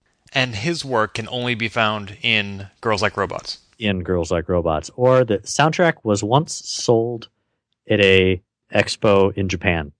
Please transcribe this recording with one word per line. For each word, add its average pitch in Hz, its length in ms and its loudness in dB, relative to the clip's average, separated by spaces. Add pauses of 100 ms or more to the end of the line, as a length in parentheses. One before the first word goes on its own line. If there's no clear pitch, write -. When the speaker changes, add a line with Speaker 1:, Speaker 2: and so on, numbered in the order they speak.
(320)
Speaker 1:
And 127 220 -2
his 139 300 -4
work 117 300 -2
can 110 140 -8
only 123 260 -4
be 113 140 -4
found 107 540 -2
in 101 460 -2 (120)
Girls 107 220 0
Like 104 140 0
Robots. 87 420 -4 (200)
Speaker 2:
In 98 240 -2
Girls 85 280 -2
Like 85 180 -2
Robots. 82 480 -2
Or 127 280 4
the 107 140 0
soundtrack 160 640 0
was 104 200 0
once 127 320 0
sold 113 760 -2 (600)
at 107 120 2
a 95 420 4 (300)
expo 101 640 2
in 98 120 -2
Japan. 85 520 -2